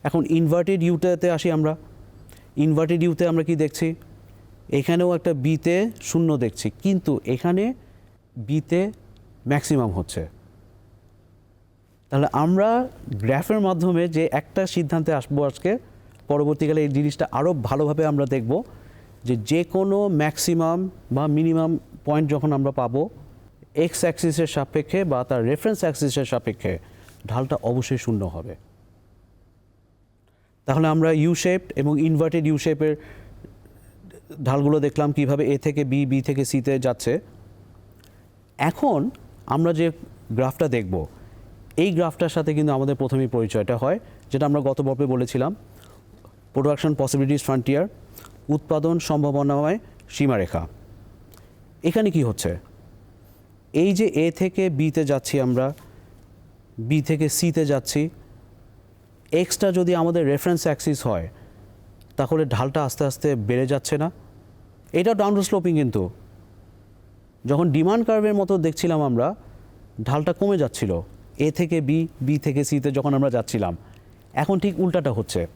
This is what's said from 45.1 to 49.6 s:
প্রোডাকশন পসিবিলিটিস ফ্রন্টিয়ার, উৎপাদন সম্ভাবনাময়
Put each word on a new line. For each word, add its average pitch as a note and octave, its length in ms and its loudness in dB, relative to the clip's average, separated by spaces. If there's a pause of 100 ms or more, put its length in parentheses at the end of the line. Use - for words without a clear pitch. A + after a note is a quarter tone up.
প্রোডাকশন D3 420 0
পসিবিলিটিস C#3 480 0
ফ্রন্টিয়ার, C#3 440 0 (600)
উৎপাদন D#3 500 0
সম্ভাবনাময় C#3+ 800 0 (300)